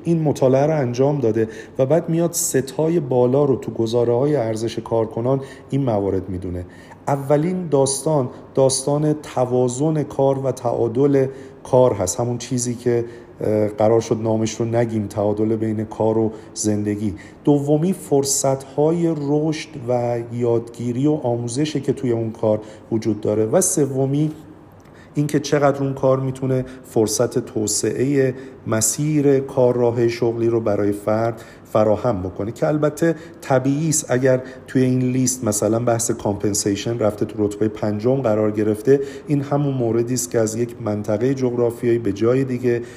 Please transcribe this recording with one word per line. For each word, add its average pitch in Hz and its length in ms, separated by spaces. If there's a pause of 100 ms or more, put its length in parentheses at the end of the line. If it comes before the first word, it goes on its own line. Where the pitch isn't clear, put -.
این 165 180
مطالعه 135 440
رو 156 120
انجام 135 420
داده 110 280 (300)
و 131 80
بعد 165 240
میاد 170 240
ستای 151 680
بالا 131 460
رو 135 100
تو - 160
گزاره‌های 120 640
ارزش 113 440
کارکنان 117 640 (280)
این 139 140
موارد 98 460
می‌دونه. 90 360 (420)
اولین 147 600
داستان، 139 640 (260)
داستان 147 580
توازن 127 920
کار 135 360
و 131 120
تعادل 123 760 (360)
کار 127 300
هست، 98 260
همون 120 180
چیزی 120 380
که، 120 300 (360)
اه، 107 260
قرار 110 340
شد 113 200
نامش 110 340
رو 117 100
نگیم، 113 420
تعادل 107 480
بین 110 300
کار 110 320
و 110 140 (220)
زندگی. 104 600 (300)
دومی 147 500
فرصت‌های 147 1200
رشد 151 520 (180)
و 120 300 (160)
یادگیری 120 760
و 151 40
آموزشه 120 680
که 135 140
توی 120 180
اون 113 200
کار 107 280 (320)
وجود 107 300
داره 110 240
و 143 160
سومی 139 720 (840)
اینکه 147 240
چقدر 139 440
اون 135 100
کار 135 260
می‌تونه 131 460 (180)
فرصت 120 560
توسعه 123 920 (340)
مسیر 139 720
کارراه 123 680
شغلی 117 400
رو 113 140
برای 104 300
فرد 110 500 (320)
فراهم 107 480
بکنه، 98 300
که 156 160
البته 151 480 (260)
طبیعی 139 480
است - 220
اگر 127 300 (260)
توی 127 140
این 127 200 (100)
لیست 127 320
مثلاً 107 360
بحث 117 320
کامپنسیشن 104 880
رفته 107 260
تو 107 200
رتبه 104 220
پنجم 107 540
قرار 107 300
گرفته. 107 480 (280)
این 143 140
همون 143 320
موردی 120 400
است 123 180
که 120 80
از 110 160
یک 117 260
منطقه 107 520
جغرافیایی 120 640
به 110 160
جای 117 300
دیگه 120 380 (160)